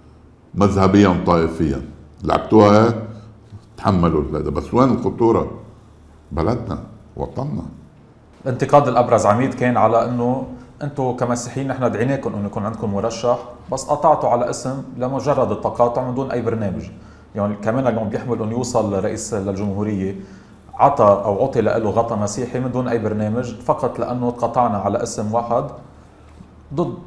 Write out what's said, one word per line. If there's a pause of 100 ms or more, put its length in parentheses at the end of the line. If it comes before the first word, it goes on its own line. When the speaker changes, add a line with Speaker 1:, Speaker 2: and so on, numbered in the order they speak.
(560)
Speaker 1:
مذهبيًا (100)
طائفيًا. (420)
لعبتوها، (840)
تحملوا (100)
هذا.
بس
وين
الخطورة؟ (800)
بلدنا، (320)
وطننا. (840)
Speaker 2:
الانتقاد
الأبرز
عميد
كان
على
إنه (360)
أنتم
كمسيحيين
نحن
دعيناكم
إنه
يكون
عندكم
مرشح، (320)
بس
قطعتوا
على
اسم (160)
لمجرد
التقاطع
من
دون
أي
برنامج. (520)
يعني
كمان
اليوم
بيحمل
إنه
يوصل
رئيس
للجمهورية (640)
عطى
أو
عطي
لإله
غطا
مسيحي
من
دون
أي
برنامج، (120)
فقط
لأنه
تقطعنا
على
اسم
واحد (1120)
ضد